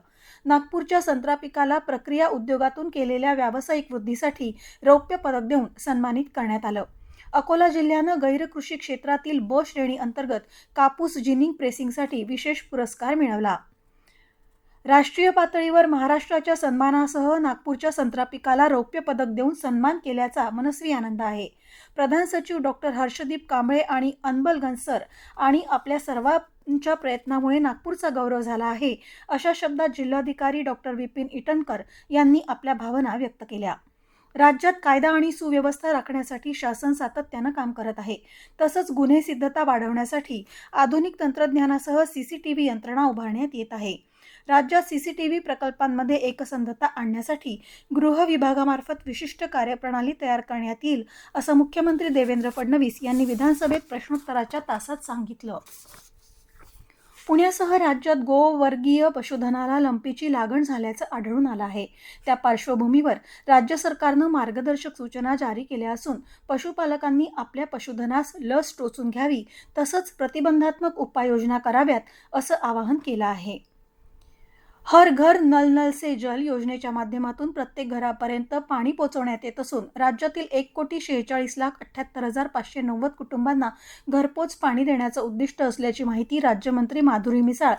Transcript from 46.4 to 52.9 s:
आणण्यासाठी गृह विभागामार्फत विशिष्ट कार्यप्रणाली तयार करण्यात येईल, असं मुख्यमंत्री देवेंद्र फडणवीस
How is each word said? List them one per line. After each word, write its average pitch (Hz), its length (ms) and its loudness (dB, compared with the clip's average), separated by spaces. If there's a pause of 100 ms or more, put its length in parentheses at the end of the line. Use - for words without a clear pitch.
आणण्यासाठी 233 760 -4 (320)
गृह 302 300 4
विभागामार्फत 277 840 0
विशिष्ट 277 380 -10
कार्यप्रणाली 247 760 -2
तयार 247 200 0
करण्यात 226 420 -6
येईल, 277 220 -2 (300)
असं 302 180 -2
मुख्यमंत्री 320 560 2
देवेंद्र 247 420 2
फडणवीस 254 520 0